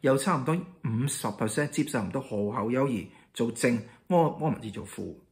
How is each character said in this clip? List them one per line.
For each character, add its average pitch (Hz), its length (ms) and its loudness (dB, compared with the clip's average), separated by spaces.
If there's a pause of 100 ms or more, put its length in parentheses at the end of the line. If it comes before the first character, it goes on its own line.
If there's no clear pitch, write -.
有 135 140 6
差 170 200 2
唔 131 80 -2
多 156 100 2
五 127 540 -2
十 - 180 -4
percent 113 440 0
接 - 120 0
受 - 180 0
唔 95 100 -2
到 135 100 -2
何-， 104 320 -2
侯 113 180 -2
友 131 160 2
宜 110 240 -4 (220)
做 117 180 0
正， 120 260 2 (300)
柯-， 165 320 6
柯 151 60 -4
文 151 160 0
哲 110 100 -8
做 107 140 -10
副。 92 360 -10 (120)